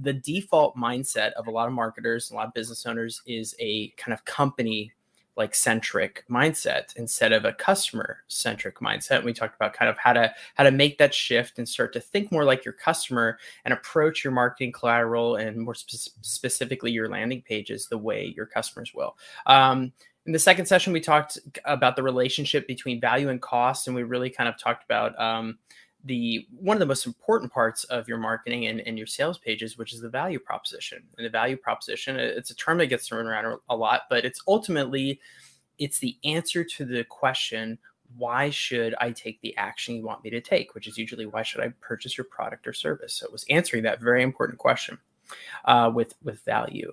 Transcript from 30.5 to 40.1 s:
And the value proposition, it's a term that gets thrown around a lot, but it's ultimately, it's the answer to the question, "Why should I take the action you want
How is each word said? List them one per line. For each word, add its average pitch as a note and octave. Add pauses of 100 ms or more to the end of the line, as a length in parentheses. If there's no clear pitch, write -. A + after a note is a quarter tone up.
And A#2
the A2
value B2
proposition, -
it's B2
a -
term E3
that D#3+
gets B2+
thrown A2+
around A2+
a A#2+
lot, A2+
but A#2+
it's -
ultimately, C#3 (560)
it's C#3+
the B2
answer E3+
to C#3+
the B2
question, A2+ (400)
"Why B2
should A#2
I A#2+
take -
the -
action G#2
you A2
want A2